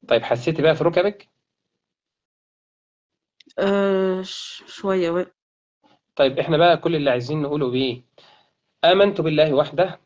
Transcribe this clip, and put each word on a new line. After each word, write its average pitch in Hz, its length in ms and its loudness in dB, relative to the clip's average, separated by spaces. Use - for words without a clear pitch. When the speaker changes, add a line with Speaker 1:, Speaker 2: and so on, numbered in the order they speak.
Speaker 1:
طيب، 117 140 2
حسيتي 143 400 -2
بقى 156 140 4
في 156 80 -4
ركبك؟ 180 440 -2
Speaker 2:
آه، 190 640 0
ش-، - 440 -14
شوية 190 440 -2
و- 180 140 -2
Speaker 1:
طيب، 139 220 2
إحنا 160 180 -2
بقى 170 200 6
كل 170 200 -2
اللي 143 140 0
عايزين 127 320 -2
نقوله 143 280 -2
بإيه؟ 123 320 -2
آمنت 190 360 4
بالله 156 340 2
وحده. 151 520 -2